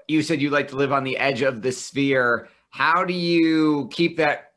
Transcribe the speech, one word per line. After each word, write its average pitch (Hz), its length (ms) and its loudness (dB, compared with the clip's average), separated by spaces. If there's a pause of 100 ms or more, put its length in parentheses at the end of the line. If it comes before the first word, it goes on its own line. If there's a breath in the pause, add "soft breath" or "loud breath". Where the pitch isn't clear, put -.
you 156 120 2
said 147 200 -2
you 147 80 0
like 143 180 0
to 131 80 -12
live 139 160 0
on 135 140 0
the 131 120 -4
edge 127 240 0
of 123 200 -2
the 127 100 -2
sphere. 127 760 0 (220 loud breath)
How 165 340 0
do 180 80 -2
you 160 800 2
keep 170 240 0
that 151 400 0